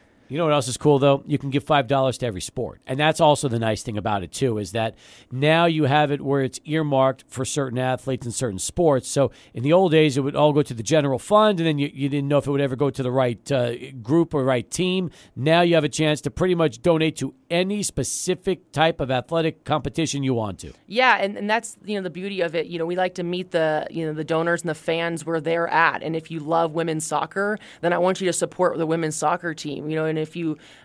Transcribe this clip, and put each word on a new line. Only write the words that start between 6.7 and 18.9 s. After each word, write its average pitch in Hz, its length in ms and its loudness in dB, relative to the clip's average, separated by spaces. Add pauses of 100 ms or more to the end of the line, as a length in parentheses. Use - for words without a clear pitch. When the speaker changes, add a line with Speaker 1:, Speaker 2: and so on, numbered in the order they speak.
Speaker 1:
for 127 180 -6
certain 131 320 -4
athletes 127 480 -4
and 117 80 -6
certain 104 240 -4
sports. 143 500 0
So 135 220 2 (240)
in 117 80 -8
the 143 100 2
old 180 180 6
days, 151 280 4
it - 20 0
would 139 160 -2
all 147 160 4
go 147 80 2
to 135 140 -2
the 113 80 -8
general 139 360 2
fund, 208 420 4
and 165 60 0
then 151 120 0
you, 143 160 -2
you 135 160 -2
didn't 143 180 -2
know 143 80 4
if 131 100 2
it 143 40 -2
would 139 100 0
ever 131 160 -2
go 139 140 0
to 135 120 -4
the 123 80 -2
right, 127 400 0
uh, 120 220 0 (300)
group 156 320 2
or 139 100 2
right 127 260 0
team. 185 400 -2 (240)
Now 160 280 4
you 170 140 4
have 151 80 4
a 151 40 2
chance 156 340 0
to 139 80 -4
pretty 180 240 0
much 156 280 0
donate 160 340 2
to - 180 -6 (160)
any 185 320 -2
specific - 920 -4
type 160 280 2